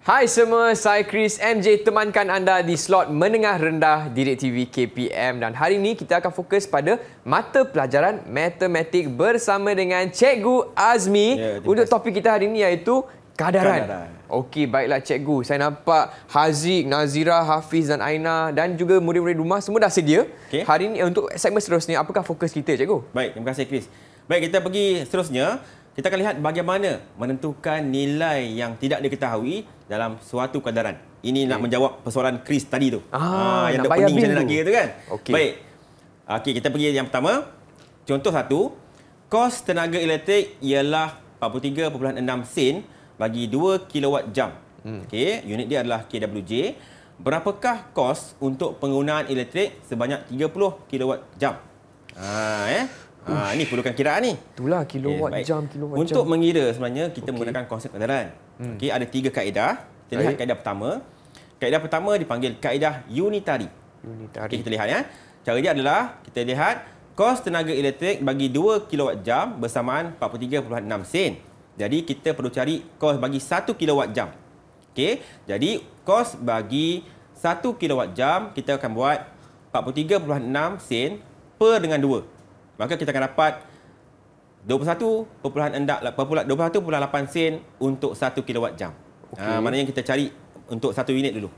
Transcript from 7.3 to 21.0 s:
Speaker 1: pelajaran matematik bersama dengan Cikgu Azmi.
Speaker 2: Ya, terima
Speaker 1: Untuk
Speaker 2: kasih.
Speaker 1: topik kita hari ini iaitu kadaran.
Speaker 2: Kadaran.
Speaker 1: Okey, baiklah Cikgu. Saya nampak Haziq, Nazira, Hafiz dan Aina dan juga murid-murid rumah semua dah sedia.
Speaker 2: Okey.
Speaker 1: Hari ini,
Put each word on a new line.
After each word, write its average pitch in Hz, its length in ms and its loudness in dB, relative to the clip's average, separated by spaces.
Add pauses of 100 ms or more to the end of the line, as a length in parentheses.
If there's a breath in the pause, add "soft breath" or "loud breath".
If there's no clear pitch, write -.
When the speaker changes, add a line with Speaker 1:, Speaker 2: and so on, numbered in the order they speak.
Speaker 1:
pelajaran 156 640 2
matematik 165 800 0
bersama 202 640 2
dengan 185 320 2
Cikgu 240 720 4
Azmi. 208 560 4
Speaker 2:
Ya, 220 240 -2
terima 190 80 -6
Speaker 1:
Untuk 220 240 4
Speaker 2:
kasih. 247 80 6
Speaker 1:
topik 208 160 -2
kita 202 240 2
hari 190 80 2
ini 220 160 0
iaitu 196 400 4 (320 loud breath)
kadaran. 185 480 4
Speaker 2:
Kadaran. 92 280 -6 (200)
Speaker 1:
Okey, 131 400 0
baiklah 135 320 2
Cikgu. 139 400 0
Saya 143 240 2
nampak 151 480 2 (160 loud breath)
Haziq, 156 560 4
Nazira, 151 560 2
Hafiz 156 480 2
dan 131 160 0
Aina 160 480 0
dan 170 240 0
juga 180 240 4
murid-murid 170 320 2
rumah 165 240 2
semua 202 240 2
dah 202 80 6
sedia. 170 400 4 (160 loud breath)
Speaker 2:
Okey. 151 160 -2
Speaker 1:
Hari 190 320 2
ini, 165 80 -2